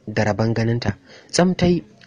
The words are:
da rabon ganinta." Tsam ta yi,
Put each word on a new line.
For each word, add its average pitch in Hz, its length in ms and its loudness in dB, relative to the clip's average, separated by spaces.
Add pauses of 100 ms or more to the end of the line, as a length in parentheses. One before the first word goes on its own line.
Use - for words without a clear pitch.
da 107 160 -2
rabon 107 300 0
ganinta." 113 440 -2 (320)
Tsam 180 240 2
ta 175 140 0
yi, 175 160 2 (240)